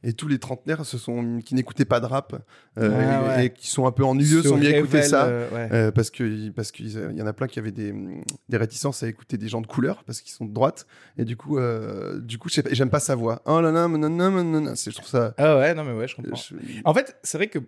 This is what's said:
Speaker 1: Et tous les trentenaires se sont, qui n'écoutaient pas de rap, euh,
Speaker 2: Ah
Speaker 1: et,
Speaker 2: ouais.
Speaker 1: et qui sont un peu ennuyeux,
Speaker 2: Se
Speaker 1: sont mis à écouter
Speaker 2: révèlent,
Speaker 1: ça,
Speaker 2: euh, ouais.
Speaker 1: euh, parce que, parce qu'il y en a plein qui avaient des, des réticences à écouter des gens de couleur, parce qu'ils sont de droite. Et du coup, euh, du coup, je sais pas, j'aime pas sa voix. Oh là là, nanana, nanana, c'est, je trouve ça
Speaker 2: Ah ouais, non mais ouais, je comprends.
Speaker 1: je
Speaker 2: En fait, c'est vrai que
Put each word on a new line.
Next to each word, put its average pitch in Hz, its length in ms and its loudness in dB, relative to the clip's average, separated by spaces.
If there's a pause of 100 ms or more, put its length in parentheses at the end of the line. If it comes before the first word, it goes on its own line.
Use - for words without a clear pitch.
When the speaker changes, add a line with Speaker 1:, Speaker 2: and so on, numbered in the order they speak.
Speaker 1:
Et 120 80 -2
tous 151 160 -8
les 139 100 0
trentenaires 151 480 -6
se - 100 -10
sont, 120 480 -4
qui 131 120 -2
n'écoutaient 131 280 0
pas 123 140 2
de 120 80 -2
rap, 131 340 -4 (380)
euh, 110 160 4
Speaker 2:
Ah 135 400 2
Speaker 1:
et, 127 60 2
Speaker 2:
ouais. 127 60 4
Speaker 1:
et 123 40 0
qui - 180 -14
sont 135 160 0
un 127 60 4
peu 131 140 2
ennuyeux, 147 380 4
Speaker 2:
Se 147 80 4
Speaker 1:
sont 135 60 6
mis 143 120 6
à 147 100 6
écouter 147 200 4
Speaker 2:
révèlent, 143 120 6
Speaker 1:
ça, 139 140 6
Speaker 2:
euh, 120 260 -2
ouais. 113 220 -4
Speaker 1:
euh, 110 180 4
parce 110 200 2
que, 107 400 -4
parce 107 200 -8
qu'il 110 180 -12 (280)
y - 40 -6
en 107 60 -4
a 107 60 -4
plein 117 160 -4
qui - 100 -10
avaient 107 140 -6
des, 104 200 -6 (560)
des 117 80 0
réticences 110 460 -2
à 117 60 -4
écouter - 300 -10
des 107 100 -8
gens 113 120 -6
de 113 60 -10
couleur, 139 380 -2
parce 113 160 -12
qu'ils - 120 -20
sont - 120 -10
de 104 80 -12
droite. 123 340 0 (320)
Et 120 60 0
du 117 120 -6
coup, 143 220 -4
euh, 107 640 -4
du 117 180 -10
coup, 175 100 -10
je - 60 -6
sais 160 80 2
pas, - 100 -2
j'aime 131 180 2
pas 147 100 2
sa 139 160 0
voix. 117 280 -2
Oh 156 160 4
là 165 120 4
là, 170 160 2
nanana, 165 420 2
nanana, 160 460 0
c'est, 107 160 -8
je - 60 -12
trouve - 100 -18
ça 117 280 0
Speaker 2:
Ah 147 220 6
ouais, 151 160 4
non 156 80 -6
mais 135 100 -6
ouais, 113 140 -4
je - 80 -12
comprends. - 220 -8
Speaker 1:
je - 180 -14 (300)
Speaker 2:
En 156 100 4
fait, 262 300 0
c'est - 120 -6
vrai 196 120 -2
que 175 200 -6